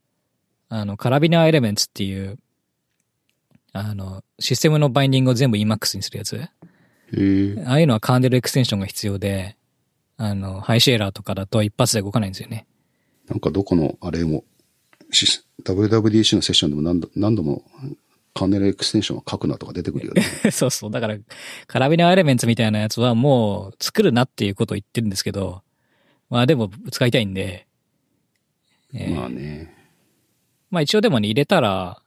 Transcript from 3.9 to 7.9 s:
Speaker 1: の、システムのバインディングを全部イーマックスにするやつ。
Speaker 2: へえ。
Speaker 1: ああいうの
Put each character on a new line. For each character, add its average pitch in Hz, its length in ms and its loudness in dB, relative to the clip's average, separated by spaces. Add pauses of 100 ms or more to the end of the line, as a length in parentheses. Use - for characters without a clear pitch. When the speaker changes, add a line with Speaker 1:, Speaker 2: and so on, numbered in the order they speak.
Speaker 1:
の、 95 300 -12 (160)
シ - 160 -2
ス - 60 -4
テ 165 80 4
ム 151 100 2
の 147 100 2
バ 139 140 2
イ 135 40 2
ン 135 40 2
デ 131 60 2
ィ 131 40 2
ン 131 40 2
グ 127 60 4
を - 20 2
全 123 180 2
部 104 60 0
イ 104 60 0
ー 107 40 0
マ 110 80 2
ッ - 40 -8
ク - 80 -6
ス - 100 -6
に 101 60 -10
す - 80 -12
る 104 80 -10
や 104 40 -10
つ。 107 120 -8
Speaker 2:
へ 135 140 -12 (640)
え。 98 500 2
Speaker 1:
あ 127 80 0
あ 147 60 4
い 165 40 6
う 160 40 4
の 120 80 4